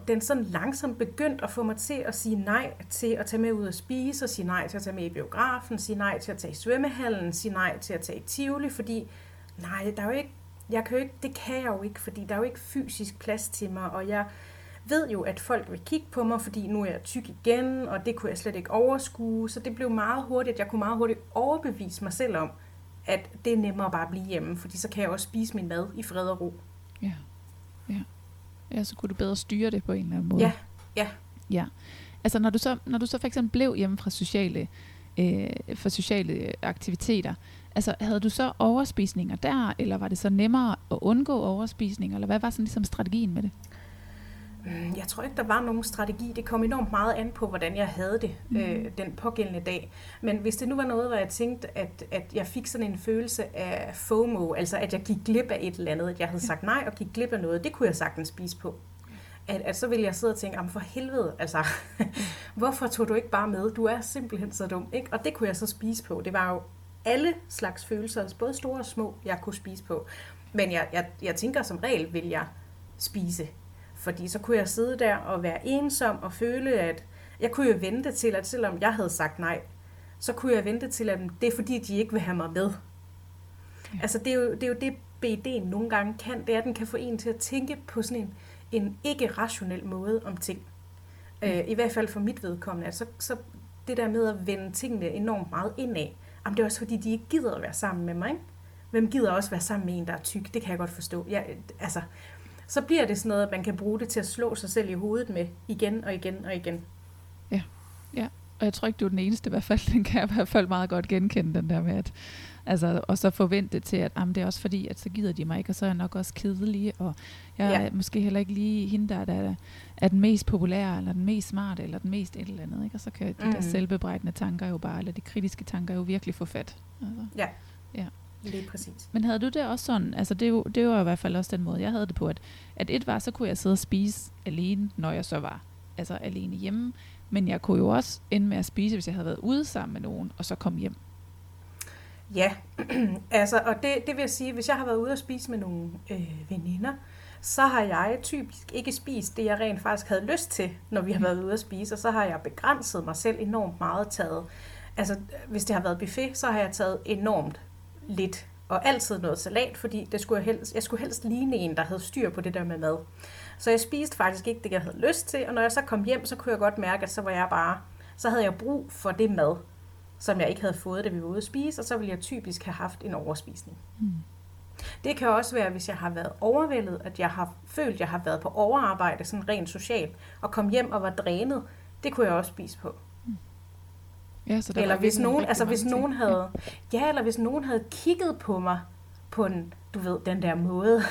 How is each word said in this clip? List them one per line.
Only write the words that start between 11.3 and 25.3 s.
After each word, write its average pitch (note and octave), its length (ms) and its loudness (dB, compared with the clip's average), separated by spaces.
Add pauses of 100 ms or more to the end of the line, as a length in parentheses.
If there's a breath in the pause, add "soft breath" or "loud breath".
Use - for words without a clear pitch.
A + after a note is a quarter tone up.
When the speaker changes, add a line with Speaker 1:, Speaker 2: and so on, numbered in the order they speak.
Speaker 1:
kan - 200 -6
jeg C4 100 -2 (120)
jo F#3+ 40 -4
ikke, G3+ 180 -6
fordi G3+ 260 -8
der G3+ 100 -2
er G#3 40 2
jo A3+ 40 4
ikke B3 160 -2
fysisk - 600 -6
plads G#3+ 300 -4
til G3+ 220 -6
mig, F#3 200 -4
og F#3+ 160 -4
jeg G#3 180 2 (600 loud breath)
ved D4+ 240 4
jo, G3+ 120 0
at F#3+ 180 -2
folk - 320 0
vil F3+ 140 -8
kigge D#4 260 0
på B3 120 0
mig, A3+ 180 2
fordi G#3 260 -6
nu G#3 140 0
er G3+ 100 0
jeg - 120 -6
tyk - 260 -8
igen, B3+ 580 2
og F#3+ 180 -4
det A#3 100 0
kunne A3 140 -4
jeg - 80 -4
slet G3+ 180 -4
ikke F3 160 -6
overskue, A3+ 800 2
så A#3+ 100 -8
det A3+ 160 -6
blev B3 140 0
meget A3+ 340 2
hurtigt, B3 360 0
jeg G3+ 80 2
kunne A3 120 0
meget G#3+ 180 2
hurtigt A3+ 220 2 (160)
overbevise A#3+ 680 0
mig F#3 100 -4
selv A3+ 240 0
om, - 140 0 (540 loud breath)
at - 240 0 (160)
det A#3 80 6
er A3+ 40 6
nemmere G3 340 2
bare E3 120 0
at E3+ 60 -4
blive F#3 160 -6
hjemme, E3+ 320 -2
fordi - 200 -10
så A3+ 120 -4
kan G#3 140 -2
jeg F3 60 2
også G3 140 -2
spise A3 320 -2